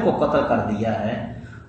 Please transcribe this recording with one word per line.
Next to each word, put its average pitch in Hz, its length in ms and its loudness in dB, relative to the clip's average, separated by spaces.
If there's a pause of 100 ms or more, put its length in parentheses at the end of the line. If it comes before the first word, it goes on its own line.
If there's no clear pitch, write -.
کو 156 220 4
قتل 147 120 4 (100)
کر 117 100 2
دیا 107 420 0
ہے، 107 320 -4 (360)